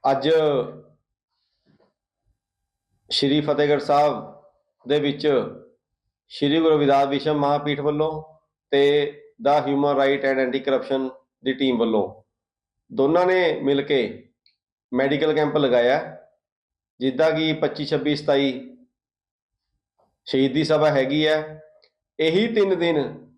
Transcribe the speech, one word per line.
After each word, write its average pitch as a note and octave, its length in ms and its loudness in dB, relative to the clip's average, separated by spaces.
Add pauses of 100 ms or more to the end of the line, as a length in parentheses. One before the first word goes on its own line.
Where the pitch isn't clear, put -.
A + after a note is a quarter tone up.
ਅੱਜ C3+ 240 0 (2750)
ਸ਼੍ਰੀ C#3+ 300 0
ਫਤਿਹਗੜ੍ਹ D3 400 0
ਸਾਹਿਬ C#3+ 340 2 (720)
ਦੇ D3 140 0
ਵਿੱਚ C#3+ 260 -2 (1040)
ਸ਼੍ਰੀ C#3+ 280 0
ਗੁਰੂ D#3+ 140 4
ਰਵਿਦਾਸ C#3 340 2
ਵਿਸ਼ਵ C#3+ 280 -2
ਮਹਾਂਪੀਠ D3 440 -2
ਵੱਲੋਂ D3 300 -2 (640)
ਤੇ C#3 100 4 (640)
the C#3+ 80 4 (120)
Human C#3+ 300 0
Right C#3 340 0
and C3+ 120 0
Anti C3 200 -2
Corruption C3+ 460 -2 (360)
ਦੀ C3 80 -2
ਟੀਮ C3 260 0
ਵੱਲੋਂ A2+ 240 0 (880)
ਦੋਨਾਂ D3 360 2
ਨੇ F#3 360 0
ਮਿਲ C#3 200 0
ਕੇ C#3+ 160 0 (920)
ਮੈਡੀਕਲ C#3 420 0
ਕੈਂਪ D3+ 220 0
ਲਗਾਇਆ, B2+ 440 2 (1000)
ਜਿੱਦਾਂ C3+ 300 0
ਕਿ D#3 220 0
ਪੱਚੀ, D3+ 320 -4
ਛੱਬੀ, D3 320 -2
ਸਤਾਈ C#3 440 0 (1700)
ਸ਼ਹੀਦੀ C3+ 380 0
ਸਭਾ D3+ 260 2
ਹੈਗੀ C#3+ 360 0
ਹੈ। D#3 360 -4 (560)
ਇਹੀ E3 360 2
ਤਿੰਨ F#3+ 240 2
ਦਿਨ E3 240 0 (360)